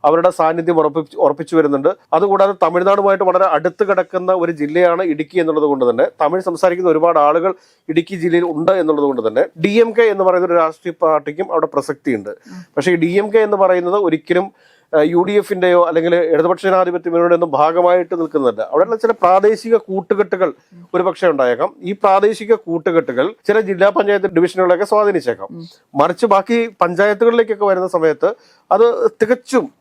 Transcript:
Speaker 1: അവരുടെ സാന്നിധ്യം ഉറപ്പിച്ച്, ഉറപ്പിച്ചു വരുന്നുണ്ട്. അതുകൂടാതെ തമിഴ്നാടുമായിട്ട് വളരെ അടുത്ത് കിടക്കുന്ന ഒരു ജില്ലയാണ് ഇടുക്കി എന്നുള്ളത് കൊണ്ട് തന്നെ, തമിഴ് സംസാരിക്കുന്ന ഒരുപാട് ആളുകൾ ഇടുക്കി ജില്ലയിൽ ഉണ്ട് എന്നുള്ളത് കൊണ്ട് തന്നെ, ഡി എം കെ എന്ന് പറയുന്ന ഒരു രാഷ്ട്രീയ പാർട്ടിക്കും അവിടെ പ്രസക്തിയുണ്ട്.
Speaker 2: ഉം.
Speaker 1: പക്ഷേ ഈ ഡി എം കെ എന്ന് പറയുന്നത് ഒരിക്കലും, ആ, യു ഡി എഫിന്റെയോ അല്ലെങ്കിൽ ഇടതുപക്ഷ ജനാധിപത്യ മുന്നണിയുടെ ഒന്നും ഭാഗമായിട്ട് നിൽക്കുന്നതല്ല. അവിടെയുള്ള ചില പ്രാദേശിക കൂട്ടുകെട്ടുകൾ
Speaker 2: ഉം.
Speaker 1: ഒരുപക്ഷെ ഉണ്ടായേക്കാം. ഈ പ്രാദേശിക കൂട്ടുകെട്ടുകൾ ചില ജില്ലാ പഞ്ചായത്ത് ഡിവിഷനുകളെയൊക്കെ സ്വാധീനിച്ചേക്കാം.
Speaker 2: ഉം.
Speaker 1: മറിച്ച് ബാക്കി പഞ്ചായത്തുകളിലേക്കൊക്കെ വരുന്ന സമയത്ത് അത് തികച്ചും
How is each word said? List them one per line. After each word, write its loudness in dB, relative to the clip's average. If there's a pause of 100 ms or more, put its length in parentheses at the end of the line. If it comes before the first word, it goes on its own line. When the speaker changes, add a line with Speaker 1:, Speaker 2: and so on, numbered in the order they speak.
Speaker 1:
അവരുടെ 2
സാന്നിധ്യം 0
ഉറപ്പിച്ച്, -2
ഉറപ്പിച്ചു 0
വരുന്നുണ്ട്. 2 (240)
അതുകൂടാതെ 2
തമിഴ്നാടുമായിട്ട് 0
വളരെ 2
അടുത്ത് -2
കിടക്കുന്ന -2
ഒരു -2
ജില്ലയാണ് 0
ഇടുക്കി -4
എന്നുള്ളത് 0
കൊണ്ട് 2
തന്നെ, 0 (140)
തമിഴ് 0
സംസാരിക്കുന്ന 0
ഒരുപാട് 2
ആളുകൾ 2 (340)
ഇടുക്കി -4
ജില്ലയിൽ 0
ഉണ്ട് -2
എന്നുള്ളത് 0
കൊണ്ട് -2
തന്നെ, -2
ഡി 0
എം 2
കെ 0
എന്ന് 0
പറയുന്ന 2
ഒരു -2
രാഷ്ട്രീയ -2
പാർട്ടിക്കും -2
അവിടെ -2
പ്രസക്തിയുണ്ട്. -6
Speaker 2:
ഉം. -20 (100)
Speaker 1:
പക്ഷേ 0
ഈ 2
ഡി -2
എം -2
കെ 4
എന്ന് 2
പറയുന്നത് 0
ഒരിക്കലും, -2 (420)
ആ, 4
യു 2
ഡി -2
എഫിന്റെയോ 2
അല്ലെങ്കിൽ 0
ഇടതുപക്ഷ 0
ജനാധിപത്യ 0
മുന്നണിയുടെ 2
ഒന്നും 0
ഭാഗമായിട്ട് 2
നിൽക്കുന്നതല്ല. -2
അവിടെയുള്ള -2
ചില -2
പ്രാദേശിക 2
കൂട്ടുകെട്ടുകൾ -2
Speaker 2:
ഉം. -16
Speaker 1:
ഒരുപക്ഷെ 0
ഉണ്ടായേക്കാം. 0
ഈ -8
പ്രാദേശിക 0
കൂട്ടുകെട്ടുകൾ -2 (120)
ചില 2
ജില്ലാ 0
പഞ്ചായത്ത് 0
ഡിവിഷനുകളെയൊക്കെ 0
സ്വാധീനിച്ചേക്കാം. -2
Speaker 2:
ഉം. -18 (280)
Speaker 1:
മറിച്ച് 0
ബാക്കി 0 (100)
പഞ്ചായത്തുകളിലേക്കൊക്കെ 0
വരുന്ന 0
സമയത്ത് -2 (360)
അത് 2 (120)
തികച്ചും -2 (120)